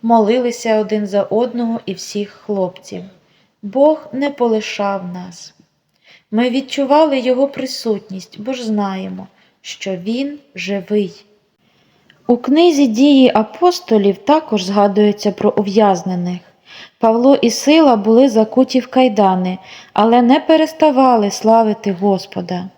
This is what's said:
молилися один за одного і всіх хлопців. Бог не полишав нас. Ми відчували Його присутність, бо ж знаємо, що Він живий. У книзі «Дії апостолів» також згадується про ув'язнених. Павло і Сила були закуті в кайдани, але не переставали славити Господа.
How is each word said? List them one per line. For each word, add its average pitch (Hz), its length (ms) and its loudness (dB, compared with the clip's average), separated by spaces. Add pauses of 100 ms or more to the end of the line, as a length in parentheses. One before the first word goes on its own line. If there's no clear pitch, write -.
молилися 226 760 0
один 208 280 -4
за 196 160 0
одного 233 640 -4
і 196 80 -8
всіх 202 360 -10
хлопців. 185 720 -8 (580)
Бог 277 520 0
не 277 160 -4
полишав 214 840 -4
нас. 180 400 -16 (760)
Ми 233 180 0
відчували 277 720 0
Його 254 280 0
присутність, 208 920 -8
бо 226 140 -8
ж 247 120 -10
знаємо, 190 640 -6 (340)
що - 340 -10
Він 247 440 -6 (160)
живий. 190 680 -6 (1040)
У 240 100 2
книзі 285 500 2
«Дії 262 460 4
апостолів» 214 840 0
також 277 460 -2
згадується 202 680 0
про 202 260 -2
ув'язнених. 185 840 0 (600)
Павло 233 360 4
і 233 140 0
Сила 285 460 4
були 226 340 4
закуті 233 500 0
в 247 80 -8
кайдани, 190 680 0 (360)
але 233 280 4
не 254 180 4
переставали 277 920 2
славити 220 600 0
Господа. 185 880 -4